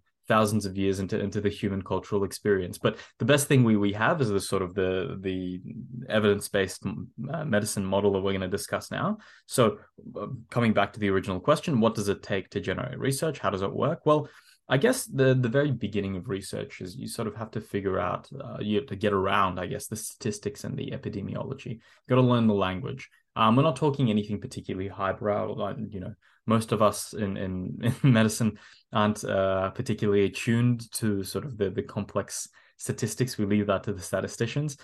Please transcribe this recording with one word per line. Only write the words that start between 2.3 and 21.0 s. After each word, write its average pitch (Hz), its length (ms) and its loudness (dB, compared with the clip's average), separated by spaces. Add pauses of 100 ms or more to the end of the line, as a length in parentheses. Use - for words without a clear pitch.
But - 180 0 (220)
the 123 60 -2
best 139 240 4
thing 131 160 8
we, 113 120 6
we 101 180 2
have 123 260 2
is 120 80 2
the 101 120 2
sort 95 220 -2
of 87 100 -4
the, 92 480 0
the 92 400 -4 (480)
evidence-based, 101 800 2
m-, 95 220 -6 (220)
uh, 160 140 -6
medicine 104 400 0
model 98 280 2
that 98 80 2
we're 98 120 0
gonna 95 140 -2
discuss 95 460 -4
now. 170 260 -2 (280)
So, 110 320 2 (400)
uh, - 80 -6 (220)
coming 117 240 2
back 101 200 2
to - 80 -10
the 104 80 0
original 95 320 0
question, 147 400 2
what 110 160 4
does 101 120 -2
it 98 140 0
take 98 280 -4
to 101 100 -4
generate - 400 -4
research? 135 400 -2
How 98 100 0
does 98 120 -2
it 98 100 -2
work? 123 340 -2
Well, 151 220 2 (400)
I 127 80 2
guess 240 300 2
the, 135 280 4
the 127 140 2
very 139 240 2
beginning 98 440 -2
of 90 120 -8
research 104 520 -8
is 90 160 -12
you 110 120 -10
sort 110 180 -6
of 104 80 -6
have 110 160 -10
to 110 100 -6
figure 95 380 -2
out, 92 340 -4
uh, - 280 -10
you 104 160 0
have 101 100 0
to 101 100 -8
get 101 160 2
around, 95 460 2
I 90 80 -4
guess, - 220 -8
the 107 80 -8
statistics - 640 -6
and - 160 -6
the 113 140 -6
epidemiology. 104 760 -8